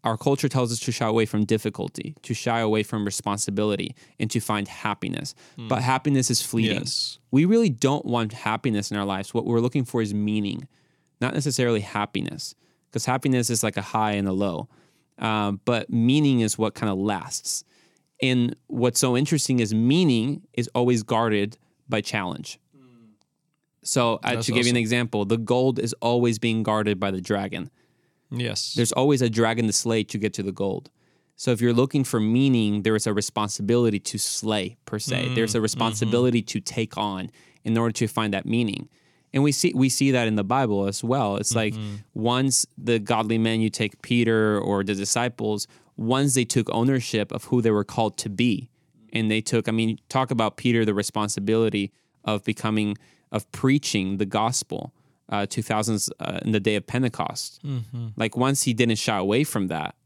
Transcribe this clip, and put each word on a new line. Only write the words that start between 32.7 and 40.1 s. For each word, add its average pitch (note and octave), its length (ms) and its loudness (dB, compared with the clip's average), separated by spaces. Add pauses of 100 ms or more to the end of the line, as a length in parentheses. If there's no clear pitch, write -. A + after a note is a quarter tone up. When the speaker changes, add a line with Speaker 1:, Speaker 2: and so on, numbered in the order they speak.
Speaker 1:
there A2 140 2
is G#2 100 0
a A2 60 0
responsibility G#2 880 0
to - 180 -8
slay, G#2+ 680 -4
per G#2+ 120 -6
se. F2+ 300 -4
Speaker 2:
Mm, B2+ 80 -4
Speaker 1:
There's A2+ 180 0
a A#2+ 40 2
Speaker 2:
mm-hmm. G#2+ 40 2
Speaker 1:
responsibility A2+ 800 2
to - 180 -6
take - 380 -6
on G2 320 -4 (320)
in A2+ 160 0
order A#2 140 2
to A2 160 0
find G#2+ 260 -2
that F#2+ 120 -4
meaning. A2+ 420 -2 (440)
And C#3 120 2
we D3 80 4
see, E3 240 2
we C3 120 4
see C3+ 240 2